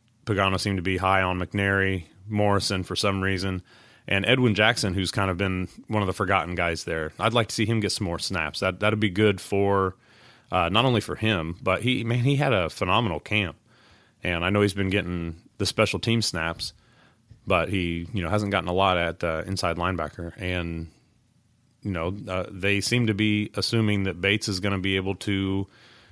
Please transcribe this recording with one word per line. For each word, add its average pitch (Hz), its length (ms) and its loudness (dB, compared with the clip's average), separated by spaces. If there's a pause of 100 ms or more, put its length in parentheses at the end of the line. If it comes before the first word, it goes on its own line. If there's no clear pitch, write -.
(260)
Pagano 95 340 2
seemed 98 180 -2
to 87 40 -4
be 92 140 0
high 95 260 2
on 90 160 0
McNary, 95 680 0 (240)
Morrison 101 540 2
for 92 140 -8
some 98 240 0
reason, 95 420 -2 (460)
and 98 180 0
Edwin 123 300 4
Jackson, 107 380 4
who's 92 180 0
kind 98 180 0
of 87 60 -2
been 92 320 -2 (180)
one 107 160 0
of 92 60 0
the 92 40 0
forgotten 90 440 0
guys 85 260 -2
there. 80 380 -4
I'd 113 140 0
like 117 140 2
to - 60 -10
see 110 120 0
him 113 120 0
get 101 140 -2
some 101 140 -4
more 85 120 -4
snaps. 80 400 -4
That, 92 220 -2
that'd 107 180 2
be 107 120 0
good 101 300 2
for, 98 540 2 (560)
uh, 87 180 2
not 110 160 4
only 120 160 4
for - 140 -4
him, 85 480 -2
but 92 200 0
he, 120 200 -2
man, 117 220 0
he 139 100 2
had 139 180 2
a 87 160 2
phenomenal 92 520 0
camp. 104 360 -2 (680)
And 85 200 -2
I 92 60 2
know 104 100 4
he's 104 140 2
been 95 160 -2
getting 85 460 -2 (220)
the 101 80 -2
special 101 340 0
team 117 220 0
snaps, 82 500 -4 (720)
but 90 220 2
he, 87 440 -2
you 101 100 -2
know, 82 60 -2
hasn't 101 240 0
gotten 90 160 0
a 90 60 0
lot 92 240 4
at, 85 260 -2
uh, 80 220 -2
inside 92 300 -2
linebacker. 85 600 -4
And, 85 520 -4 (920)
you 104 80 -4
know, 90 240 -2 (140)
uh, 92 220 -2
they 98 300 0
seem 123 260 2
to 107 80 2
be 104 400 2
assuming 104 500 2
that 87 160 -4
Bates 101 280 2
is 92 120 -2
gonna 98 180 0
be 95 180 0
able 95 200 -2
to 98 500 -2 (460)